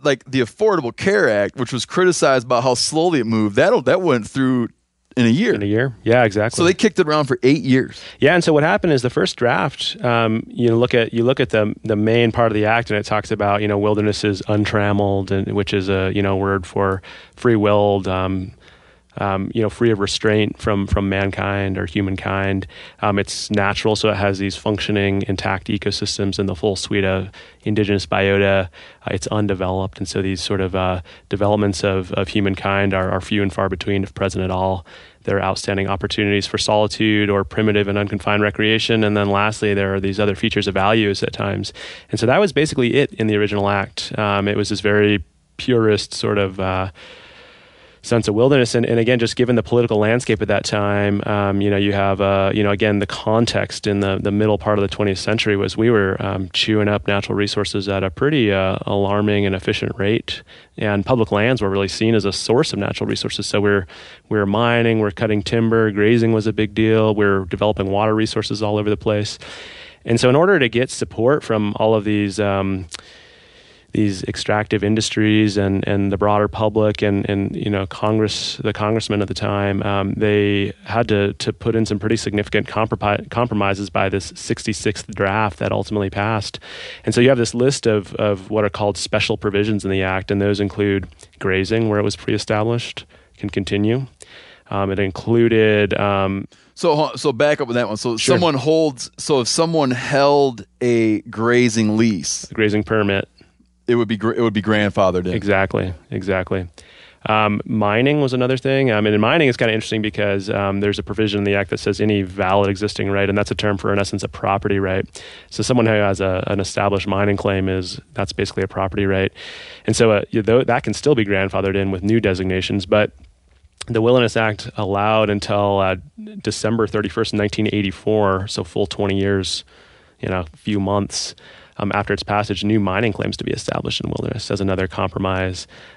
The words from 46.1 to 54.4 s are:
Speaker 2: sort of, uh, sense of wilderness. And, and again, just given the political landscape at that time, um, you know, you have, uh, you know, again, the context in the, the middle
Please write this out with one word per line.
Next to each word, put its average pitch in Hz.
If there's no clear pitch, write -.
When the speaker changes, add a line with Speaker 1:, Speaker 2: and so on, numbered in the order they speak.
Speaker 2:
sort 107
of, 95
uh, 92
sense 117
of 104
wilderness. 127
And, 117
and 117
again, 120
just 113
given 123
the 113
political 117
landscape 110
at 104
that 101
time, 101
um, 98
you 101
know, 101
you 101
have, 98
uh, 98
you 107
know, 101
again, 104
the 101
context 107
in 101
the, 98
the 104
middle 104